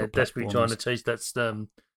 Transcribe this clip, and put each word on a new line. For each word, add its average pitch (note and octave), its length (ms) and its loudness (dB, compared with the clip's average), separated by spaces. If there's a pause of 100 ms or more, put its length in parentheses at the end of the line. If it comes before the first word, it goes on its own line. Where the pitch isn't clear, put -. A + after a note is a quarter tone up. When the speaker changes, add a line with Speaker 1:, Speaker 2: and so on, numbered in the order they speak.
Speaker 1:
Yeah, A2 100 0
Desperate A#2+ 360 0
Speaker 2:
platformers. G#2 40 -4
Speaker 1:
Trying A#2 180 4
to A2+ 60 -2
Chase A#2+ 260 -2
that's, - 360 -4
um, G#2+ 320 -2 (280)